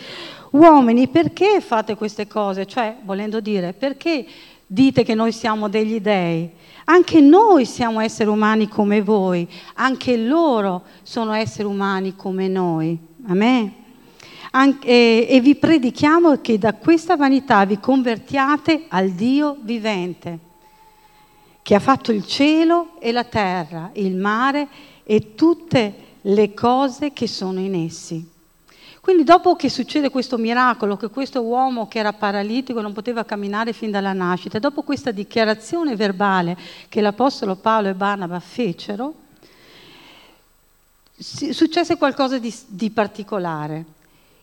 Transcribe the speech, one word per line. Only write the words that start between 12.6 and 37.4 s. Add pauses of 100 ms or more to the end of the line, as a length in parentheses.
Amen? (800)
An-,
e,
e
vi
predichiamo
che
da
questa
vanità
vi
convertiate
al
Dio
vivente, (1200)
che
ha
fatto
il
cielo
e
la
terra,
il
mare (360)
e
tutte (280)
le
cose
che
sono
in
essi. (720)
Quindi
dopo
che
succede
questo
miracolo,
che
questo
uomo
che
era
paralitico
non
poteva
camminare
fin
dalla
nascita,
dopo
questa
dichiarazione
verbale (320)
che
l'apostolo